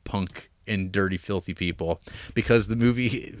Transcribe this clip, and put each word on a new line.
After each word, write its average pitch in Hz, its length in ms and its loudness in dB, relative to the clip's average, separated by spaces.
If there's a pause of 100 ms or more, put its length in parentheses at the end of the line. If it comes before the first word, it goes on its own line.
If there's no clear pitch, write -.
punk - 460 -6 (180)
and 95 240 -2
dirty, 95 260 2
filthy 92 360 -4
people, 82 480 -2 (320)
because 113 340 4
the 110 80 -2
movie 120 640 2